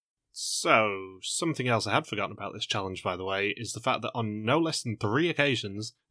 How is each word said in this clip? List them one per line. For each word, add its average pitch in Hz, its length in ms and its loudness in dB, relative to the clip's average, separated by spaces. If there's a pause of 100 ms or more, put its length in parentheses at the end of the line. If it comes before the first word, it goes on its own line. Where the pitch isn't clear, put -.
(420)
So, 101 800 2
something 147 460 -2
else 113 180 4
I 104 60 -2
had 143 160 2
forgotten 98 240 -4
about 98 220 -10
this 101 120 -8
challenge, 95 380 -4
by 92 140 -2
the 92 80 -6
way, 98 320 0
is 113 160 -8
the 117 80 -8
fact 120 220 0
that 113 120 -4
on 107 300 -2
no 143 120 4
less 160 240 0
than 110 140 -4
three 131 340 2
occasions, 117 680 0 (160)